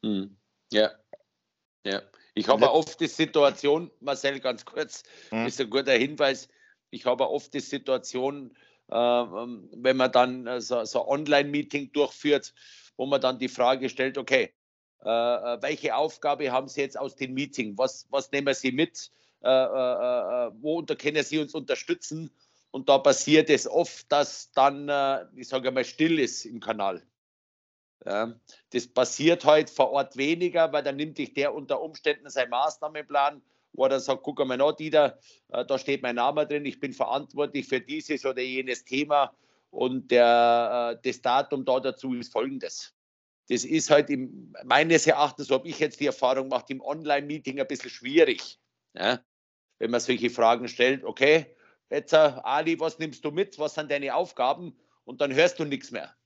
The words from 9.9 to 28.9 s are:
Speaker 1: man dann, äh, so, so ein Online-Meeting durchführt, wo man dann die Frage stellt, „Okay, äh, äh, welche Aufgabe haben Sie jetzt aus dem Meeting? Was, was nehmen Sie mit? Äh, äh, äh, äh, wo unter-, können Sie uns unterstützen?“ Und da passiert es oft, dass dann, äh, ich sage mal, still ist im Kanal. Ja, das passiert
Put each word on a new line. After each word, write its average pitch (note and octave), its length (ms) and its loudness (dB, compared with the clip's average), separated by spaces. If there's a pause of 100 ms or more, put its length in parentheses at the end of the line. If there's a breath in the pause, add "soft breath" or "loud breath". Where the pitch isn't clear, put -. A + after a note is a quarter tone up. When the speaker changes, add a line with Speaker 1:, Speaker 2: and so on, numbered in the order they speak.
Speaker 1:
man B2+ 140 2
dann, B2+ 360 2
äh, B2 140 -6
so, A#2 240 -4
so A2+ 180 -2
ein - 40 -6 (140)
Online-Meeting C#3+ 720 0
durchführt, D3 600 0 (440 loud breath)
wo B2 80 -4
man C#3 160 0
dann B2+ 180 -2
die B2+ 100 -4
Frage B2 400 0
stellt, C3 280 -4
„Okay, B2+ 360 2 (500)
äh, - 60 -4
äh, A#2 520 0
welche C#3+ 340 -4
Aufgabe C#3+ 560 -2
haben C3+ 160 -2
Sie C#3 140 -6
jetzt C3+ 160 -4
aus C3+ 180 -8
dem C3 180 -8
Meeting? C3 440 -6
Was, C3 320 -2
was C3+ 220 -4
nehmen C#3 220 0
Sie C3 180 -2
mit? D#3 400 -4 (320)
Äh, B2 60 2
äh, - 20 6
äh, B2 960 0
äh, G#2+ 40 -8 (100)
wo D3+ 180 -2
unter-, D#3 160 -4
können D3+ 280 -2
Sie D3+ 160 -2
uns D3 160 -6
unterstützen?“ D#3 760 -6 (400)
Und C3+ 180 -6
da C#3 80 10
passiert C#3 520 6
es - 180 4
oft, - 440 -2
dass - 420 0
dann, C#3 360 2
äh, C#3 360 0 (100)
ich B2 120 -16
sage C3 240 -2
mal, B2+ 140 0
still D#3+ 340 0
ist - 260 -2
im A#2 140 -12
Kanal. G2+ 440 -4 (1000)
Ja, A2 280 -4 (380 soft breath)
das A#2+ 160 -4
passiert D3+ 580 0